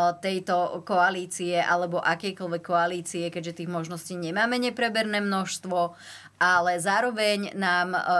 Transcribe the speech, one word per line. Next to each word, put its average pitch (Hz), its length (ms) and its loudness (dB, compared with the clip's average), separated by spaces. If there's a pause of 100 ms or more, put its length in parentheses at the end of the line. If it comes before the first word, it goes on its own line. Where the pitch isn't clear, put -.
(160)
tejto 180 680 -2
koalície 180 760 0
alebo 175 460 2
akejkoľvek 175 580 -2
koalície, 170 680 0
keďže 170 340 -8
tých 165 80 -6
možností 170 480 -6
nemáme 208 420 0
nepreberné 226 600 0
množstvo. 185 720 -2 (440)
Ale 180 400 4
zároveň 208 760 0
nám, 180 400 2
eh, 175 100 0 (180)